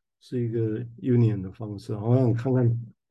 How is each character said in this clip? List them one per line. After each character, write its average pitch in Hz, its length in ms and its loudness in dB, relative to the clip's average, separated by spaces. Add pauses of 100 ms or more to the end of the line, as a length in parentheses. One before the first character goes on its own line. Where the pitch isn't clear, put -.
(200)
是 - 200 -8
一 120 120 -4
个 113 280 -2 (220)
union 117 400 2
的 95 100 -8
方 104 260 -10
式。 107 160 -10
我 107 220 2
想 127 160 4
看 117 220 0
看， 117 260 2 (320)